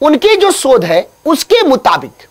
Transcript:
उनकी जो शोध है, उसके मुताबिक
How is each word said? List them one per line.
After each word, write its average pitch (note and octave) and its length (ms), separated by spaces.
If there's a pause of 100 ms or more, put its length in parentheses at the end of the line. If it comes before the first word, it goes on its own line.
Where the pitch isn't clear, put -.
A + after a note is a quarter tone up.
उनकी D4+ 360
जो G4 140
शोध C4 340
है, E3+ 240 (180)
उसके E4 360
मुताबिक F3 480 (200)